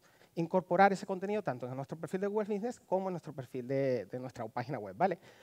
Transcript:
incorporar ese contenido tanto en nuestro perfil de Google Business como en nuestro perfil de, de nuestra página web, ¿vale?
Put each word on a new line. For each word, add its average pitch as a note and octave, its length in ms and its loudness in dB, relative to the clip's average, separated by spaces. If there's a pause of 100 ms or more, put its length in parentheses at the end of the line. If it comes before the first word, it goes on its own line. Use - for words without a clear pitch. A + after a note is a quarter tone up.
(340)
incorporar F3+ 580 4
ese - 140 -4
contenido F#3+ 360 -2
tanto B2+ 240 -4
en B2+ 80 -6
nuestro C#3 240 -6
perfil E3 220 -4
de G3 60 0
Google G#3 280 0
Business A#3 260 -4
como F#3+ 280 0
en F3+ 60 -2
nuestro D#3 180 -8
perfil B2+ 340 -8
de, C3 400 2
de B2+ 120 -8
nuestra B2+ 280 -8
página A#2+ 320 -4
web, G2+ 180 -8
¿vale? F3 220 2 (240)